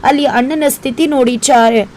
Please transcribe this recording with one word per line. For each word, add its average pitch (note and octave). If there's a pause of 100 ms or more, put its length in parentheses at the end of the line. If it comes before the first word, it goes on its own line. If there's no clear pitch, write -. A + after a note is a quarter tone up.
ಅಲ್ಲಿ C#4+
ಅಣ್ಣನ C4+
ಸ್ಥಿತಿ C4+
ನೋಡಿ B3+
ಚಾರು A#3 (140)